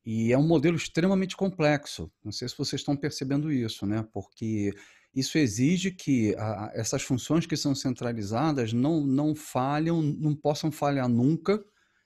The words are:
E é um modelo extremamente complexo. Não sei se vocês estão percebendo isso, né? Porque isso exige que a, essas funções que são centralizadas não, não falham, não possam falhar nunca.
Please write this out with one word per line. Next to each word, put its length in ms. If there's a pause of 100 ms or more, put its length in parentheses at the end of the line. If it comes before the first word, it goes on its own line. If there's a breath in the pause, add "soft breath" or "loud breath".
E 280
é 60
um 100
modelo 300
extremamente 600
complexo. 720 (120)
Não 80
sei 160
se 100
vocês 240
estão 140
percebendo 560
isso, 340
né? 260
Porque 640 (400 loud breath)
isso 240
exige 540
que 440
a, 380
essas 300
funções 420
que 120
são 180
centralizadas 1000
não, 280
não 340
falham, 640
não 340
possam 360
falhar 360
nunca. 560 (420)